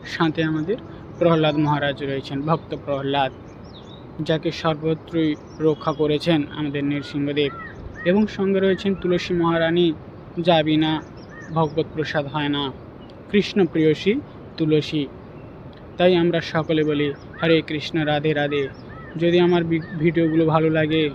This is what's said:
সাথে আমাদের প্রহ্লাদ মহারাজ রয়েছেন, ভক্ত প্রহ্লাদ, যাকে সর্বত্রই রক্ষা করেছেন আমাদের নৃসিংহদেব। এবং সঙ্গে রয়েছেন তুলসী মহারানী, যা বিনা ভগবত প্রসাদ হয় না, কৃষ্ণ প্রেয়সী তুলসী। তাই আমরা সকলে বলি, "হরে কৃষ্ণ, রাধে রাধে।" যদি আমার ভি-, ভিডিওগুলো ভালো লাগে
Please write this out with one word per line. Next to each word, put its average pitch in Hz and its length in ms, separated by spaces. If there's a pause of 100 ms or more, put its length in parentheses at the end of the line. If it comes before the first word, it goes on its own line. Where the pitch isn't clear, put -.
সাথে 165 400
আমাদের 156 320 (420)
প্রহ্লাদ 160 380
মহারাজ 147 460
রয়েছেন, 139 400
ভক্ত 156 420
প্রহ্লাদ, 139 480 (880)
যাকে 160 300
সর্বত্রই 160 840 (260)
রক্ষা 156 320
করেছেন 151 580
আমাদের 147 340
নৃসিংহদেব। 143 680 (520)
এবং 202 220
সঙ্গে 196 340
রয়েছেন 190 340
তুলসী 180 400
মহারানী, 165 580 (480)
যা 165 220
বিনা 156 400 (480)
ভগবত 156 440
প্রসাদ 151 320
হয় 143 220
না, 143 240 (580)
কৃষ্ণ 196 360
প্রেয়সী 156 480 (420)
তুলসী। 151 500 (920)
তাই 180 200
আমরা 170 240
সকলে 156 440
বলি, 147 280 (300)
"হরে 165 240
কৃষ্ণ, 156 380
রাধে 151 280
রাধে।" 147 360 (480)
যদি 170 240
আমার 175 240
ভি-, 165 340
ভিডিওগুলো 165 480
ভালো 160 240
লাগে 156 440